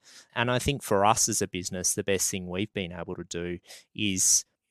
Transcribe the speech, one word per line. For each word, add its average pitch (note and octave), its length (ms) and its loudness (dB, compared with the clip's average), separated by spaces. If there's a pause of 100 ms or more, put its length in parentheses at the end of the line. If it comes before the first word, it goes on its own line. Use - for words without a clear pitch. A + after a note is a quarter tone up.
(340)
And A#2+ 160 0
I B2 80 2
think C#3+ 240 -2
for G2 220 4
us A2 240 6
as G#2+ 140 0
a F#2+ 60 -2
business, F#2 460 -4
the G#2+ 80 -2
best F#2+ 280 0
thing F#2 180 -6
we've F#2 240 -4
been F2 200 -4
able F2 240 -8
to F2 80 -10
do F2 340 -6 (360)
is F#2+ 500 2 (260)